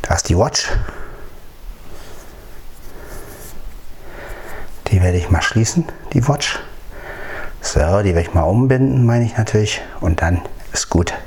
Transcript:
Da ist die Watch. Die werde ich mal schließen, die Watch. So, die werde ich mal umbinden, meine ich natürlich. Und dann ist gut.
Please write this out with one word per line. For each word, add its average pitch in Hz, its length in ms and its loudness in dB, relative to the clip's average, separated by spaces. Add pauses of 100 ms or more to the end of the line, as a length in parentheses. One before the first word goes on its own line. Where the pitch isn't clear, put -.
Da - 100 2
ist - 160 -2
die 85 80 6
Watch. - 320 2 (4000)
Die 95 140 6
werde 90 160 4
ich 87 140 2
mal 85 100 4
schließen, 117 440 2 (280)
die 135 140 4
Watch. - 320 0 (1000)
So, - 180 0
die 98 340 4
werde 85 80 6
ich 82 140 -2
mal 80 80 6
umbinden, 127 600 6
meine 117 200 6
ich 113 100 -2
natürlich. 107 460 2 (200)
Und 85 200 2
dann 90 200 2 (300)
ist - 180 -4
gut. 85 240 2 (140)